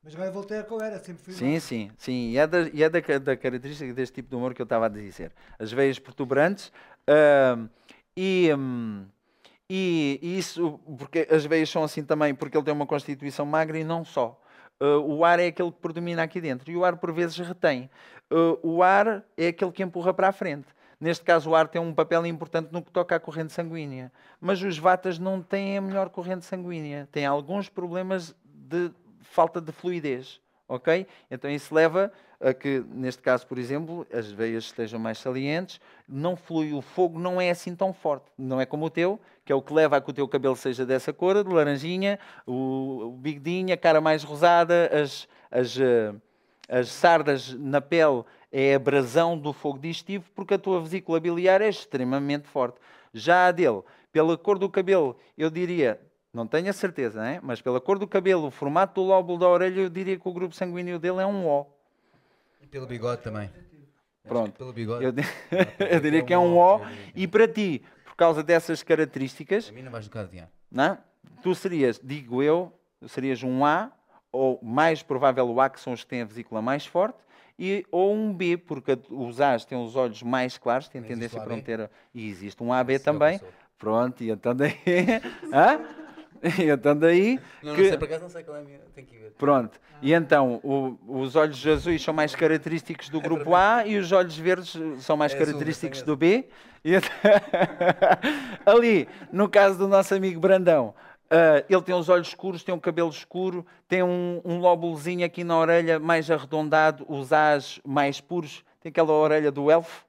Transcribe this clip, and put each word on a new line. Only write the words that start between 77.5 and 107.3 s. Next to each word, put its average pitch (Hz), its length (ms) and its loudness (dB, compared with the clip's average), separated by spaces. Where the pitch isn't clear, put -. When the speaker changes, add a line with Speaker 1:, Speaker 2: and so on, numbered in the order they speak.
Speaker 2:
e, 190 320 -6
ou 190 240 0
um 214 200 -4
B, 175 220 -2
porque 139 420 -4
os 120 300 -8
A's 131 240 2
têm 127 180 -10
os 113 140 -8
olhos 120 260 -4
mais 127 360 -4
claros, 127 300 -4
têm 131 120 -16
Speaker 3:
Não 110 80 -18
Speaker 2:
tendência 117 280 -10
Speaker 3:
existe - 20 -10
o 107 40 -12
Speaker 2:
para 110 80 -12
não 117 60 -6
Speaker 3:
A 110 40 -10
B? - 40 -18
Speaker 2:
ter, 113 260 -8
e 110 140 -10
existe 101 340 -12
um 120 100 -4
A 127 120 2
B 135 100 0
Speaker 3:
Esse 135 140 -2
é 151 40 2
o - 20 2
Speaker 2:
também. 151 240 2
Speaker 3:
que - 60 -16
eu - 40 -20
sou. - 100 -20
Speaker 2:
Pronto, 117 460 -2
e 113 60 -4
então 113 240 -2
daí, 143 200 0
<laughs> 185 800 -2
hã? 196 260 6
E 185 120 2
então 147 260 4
daí 180 440 4
Speaker 3:
Não, 147 120 -10
Speaker 2:
que 165 80 4
Speaker 3:
não 196 60 6
sei, 185 100 0
por 156 60 -4
acaso 160 180 -8
não 175 80 -16
sei 170 140 -16
qual 151 120 -16
é 147 40 -12
a 147 40 -16
minha, 139 140 -20
tenho 131 120 -20
que - 100 -20
ver. 110 160 -20
Speaker 2:
Pronto, 139 480 2
e 139 100 2
então 143 500 4
o, 135 340 -2
os 131 140 -6
olhos 151 320 2
azuis 156 360 0
são 160 120 -4
mais 151 200 -2
característicos 160 760 -2
do 156 100 -6
Speaker 3:
É 143 40 -6
Speaker 2:
grupo 156 280 -2
Speaker 3:
verdade. 208 400 4
Speaker 2:
A - 20 -2
e 208 60 0
os 180 140 -2
olhos 180 240 2
verdes 175 400 -2
são 151 160 -2
mais 147 160 0
Speaker 3:
É 139 40 -6
azul, 151 100 2
Speaker 2:
característicos 147 540 -6
Speaker 3:
mas 123 60 -8
Speaker 2:
do 151 100 -2
Speaker 3:
tem 180 260 2
Speaker 2:
B. - 60 -14
E 165 100 2
então, 185 160 2
<laughs> - 680 2
ali, 220 420 6
no 196 160 2
caso 196 300 6
do 196 100 0
nosso 196 260 4
amigo 190 260 -2
Brandão, 170 540 4
ah, 160 380 8
ele 185 140 4
tem 185 120 -4
os 170 140 -2
olhos 180 200 4
escuros, 180 340 -10
tem 185 120 -4
um 170 40 -6
cabelo 170 320 -2
escuro, 180 560 -8
tem 185 140 2
um, 175 420 -2
um 175 140 -4
lóbulozinho 170 680 0
aqui 175 180 -8
na 170 140 2
orelha 165 400 4
mais 160 320 0
arredondado, 151 800 2
os 139 240 -4